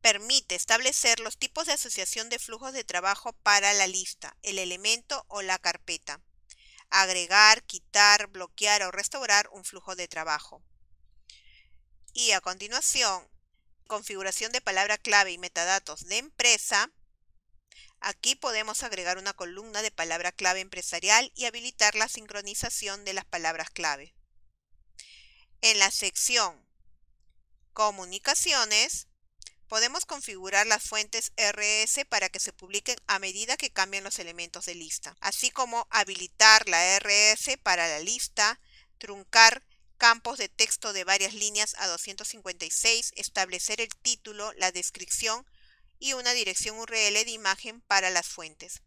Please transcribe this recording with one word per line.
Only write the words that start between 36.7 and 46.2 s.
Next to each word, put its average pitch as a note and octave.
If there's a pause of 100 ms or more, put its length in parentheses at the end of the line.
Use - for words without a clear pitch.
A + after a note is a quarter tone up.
R G#3
S G#3+
para F3
la D3+
lista, G#3+ (380)
truncar A3+ (300)
campos A#3
de G#3
texto -
de G3
varias F#3+
líneas G#3
a F#3+
doscientos F#3+
cincuenta F3+
y D#3+
seis, A3+
establecer F#3
el A3+
título, G#3+
la F#3
descripción A3 (540)
y C4+
una B3